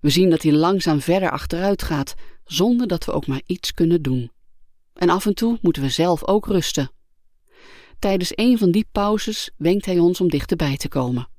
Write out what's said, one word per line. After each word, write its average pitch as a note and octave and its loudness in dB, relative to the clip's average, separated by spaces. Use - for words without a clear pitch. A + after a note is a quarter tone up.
We D3 0
zien F3 4
dat E3 2
hij D#3 2
langzaam E3 2
verder F3+ 0
achteruit F#3 -2
gaat, C#3+ -4
zonder A#3+ 0
dat F3 -4
we - -6
ook - -4
maar C3+ -6
iets - -6
kunnen E3+ 2
doen. B2+ -2
En F3 0
af F#3 0
en G#3 0
toe A#3 -2
moeten D#3+ 0
we C#3 0
zelf E3 0
ook G#3 0
rusten. D#3 -2
Tijdens F#3+ -2
een A#3 4
van F#3+ 4
die G#3 2
pauzes G#3 -2
wenkt F3+ 0
hij F#3 0
ons F3 4
om F3+ 2
dichterbij D3 0
te C3+ -6
komen. B2 -2